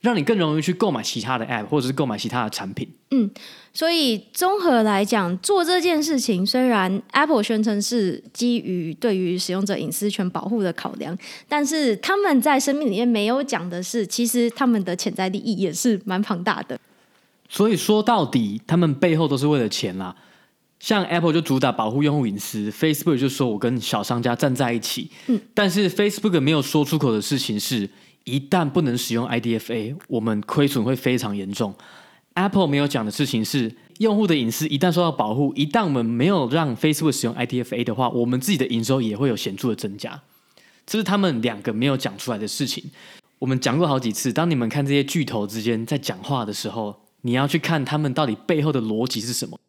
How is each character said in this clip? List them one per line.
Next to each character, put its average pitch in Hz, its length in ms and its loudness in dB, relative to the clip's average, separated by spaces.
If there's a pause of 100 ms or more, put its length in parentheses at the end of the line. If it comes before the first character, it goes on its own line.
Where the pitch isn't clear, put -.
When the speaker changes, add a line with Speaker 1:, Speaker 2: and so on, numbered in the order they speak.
Speaker 1:
让 233 160 2
你 160 60 2
更 214 160 2
容 156 180 2
易 160 60 0
去 180 100 0
购 185 200 2
买 113 100 -4
其 - 180 -4
他 123 160 -4
的 113 100 -2
App， 117 200 -4
或 151 140 0
者 123 80 -2
是 131 40 -2
购 139 140 0
买 110 100 -4
其 104 120 -6
他 120 160 -2
的 110 60 -4
产 98 240 -8
品。 - 140 -6 (220)
Speaker 2:
嗯， 226 200 2 (420)
所 320 180 0
以 269 320 0 (120)
综 381 260 0
合 285 220 4
来 208 200 2
讲， 190 360 0
做 381 260 2
这 359 160 2
件 320 220 2
事 294 180 0
情， 190 240 0
虽 254 160 0
然 202 420 2 (100)
Apple 277 300 4
宣 220 200 2
称 208 180 2
是 202 420 0 (120)
基 240 240 0
于 175 340 -4
对 208 240 0
于 180 220 0
使 180 140 -4
用 190 120 0
者 196 140 0
隐 156 120 -4
私 202 200 -2
权 190 180 -2
保 - 140 -6
护 214 200 -2
的 185 120 0
考 - 220 -8
量， 147 200 -8 (320)
但 294 160 0
是 277 320 0
他 359 220 -2
们 359 240 4
在 285 180 4
声 277 160 0
明 294 120 0
里 - 20 0
面 220 180 0
没 214 160 2
有 247 180 0
讲 214 280 -4
的 175 120 -6
是， 208 240 -4
其 240 200 -2
实 240 240 0
他 262 160 0
们 220 180 2
的 175 100 -2
潜 190 200 -4
在 190 160 -2
利 190 80 -4
益 - 160 -2
也 180 180 0
是 202 320 0
蛮 190 160 -2
庞 185 240 -2
大 196 200 -2
的。 123 140 -8 (680)
Speaker 1:
所 208 220 2
以 220 40 4
说 214 280 2
到 214 240 4
底， 110 400 0
他 165 100 2
们 165 200 4
背 165 200 2
后 160 100 2
都 139 120 2
是 135 80 0
为 147 120 4
了 117 80 2
钱 98 300 -4
啦。 92 180 -8 (640)
像 208 280 0
Apple 170 260 2
就 165 80 4
主 139 180 2
打 127 140 4
保 110 180 -2
护 135 120 0
用 147 160 2
户 131 80 2
隐 101 120 -2
私， 104 320 -4
Facebook 156 460 0
就 131 100 2
说 131 220 0
我 104 100 -4
跟 120 220 -2
小 107 220 -2
商 120 200 -2
家 120 140 2
站 135 180 2
在 120 180 0
一 120 60 0
起。 - 320 -6 (180)
Speaker 2:
嗯。 233 120 2 (140)
Speaker 1:
但 202 140 4
是 185 220 2
Facebook 208 500 0
没 156 100 2
有 156 100 4
说 143 240 2
出 156 140 0
口 139 120 2
的 110 100 2
事 131 180 -2
情 110 200 -2
是， 104 300 -2 (360)
一 131 140 -2
旦 151 300 2
不 151 140 2
能 123 140 2
使 120 180 -4
用 117 120 0
I 120 140 0
D 117 160 0
F 110 160 -6
A， 117 240 -6 (100)
我 120 140 -2
们 107 220 -2
亏 143 260 2
损 135 160 0
会 127 100 0
非 127 220 0
常 107 180 -4
严 98 160 -6
重。 101 240 -4 (600)
Apple 190 340 2
没 143 80 2
有 143 100 2
讲 139 180 -2
的 107 60 -4
事 135 160 -2
情 113 180 0
是， 117 300 -2 (240)
用 214 160 2
户 214 100 2
的 170 120 4
隐 117 160 0
私 156 160 -2
一 143 100 0
旦 180 140 4
受 160 80 2
到 170 100 4
保 110 240 0
护， 139 220 2
一 143 100 0
旦 220 160 2
我 185 60 0
们 127 180 2
没 120 200 2
有 175 240 2
让 123 260 0
Facebook 156 340 2
使 123 160 -2
用 117 80 -2
I 123 100 -2
D 123 160 -2
F 120 140 -6
A 120 80 -2
的 117 100 -2
话， 120 180 0
我 120 140 2
们 127 160 0
自 127 120 -2
己 175 40 2
的 131 120 0
营 117 160 -2
收 131 180 2
也 107 140 -2
会 135 120 0
有 120 60 0
显 95 220 -6
著 123 140 -2
的 107 40 0
增 98 240 -8
加。 - 240 -12 (640)
这 - 100 -6
是 220 60 0
他 190 160 0
们 160 240 2
两 110 200 -2
个 117 100 -2
没 113 140 0
有 139 100 2
讲 104 200 -6
出 110 140 -8
来 110 80 -4
的 107 80 -6
事 120 180 -4
情。 - 200 -6 (560)
我 - 60 -4
们 131 120 0
讲 123 180 0
过 170 80 4
好 143 140 2
几 120 140 -2
次， 120 200 -2
当 160 160 2
你 165 60 2
们 120 140 0
看 139 180 -2
这 139 60 0
些 143 100 4
巨 143 220 0
头 110 200 -4
之 104 160 -8
间 113 240 -2
在 143 140 -2
讲 - 200 -6
话 120 260 -4
的 104 80 -8
时 101 160 -6
候， 104 260 -6 (280)
你 120 100 -2
要 131 160 2
去 147 100 2
看 151 260 0
他 147 140 -2
们 147 160 0
到 156 100 2
底 110 120 -2 (100)
背 160 160 2
后 156 80 2
的 135 100 2
逻 110 240 0
辑 127 160 -4
是 117 120 -6
什 117 160 -6
么。 82 100 -16 (100)